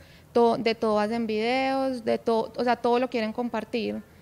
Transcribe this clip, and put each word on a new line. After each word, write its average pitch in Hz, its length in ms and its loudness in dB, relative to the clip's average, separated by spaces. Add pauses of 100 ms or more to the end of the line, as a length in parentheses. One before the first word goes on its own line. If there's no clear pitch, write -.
(320)
to-, 233 260 4
de 220 160 0
todo 214 260 0
hacen 226 280 -2
videos, 262 760 -2
de 233 140 0
to-, 226 380 0
o 240 80 -2
sea, 240 120 2
todo 240 220 2
lo 254 100 0
quieren 220 260 -4
compartir. 220 680 -4 (200)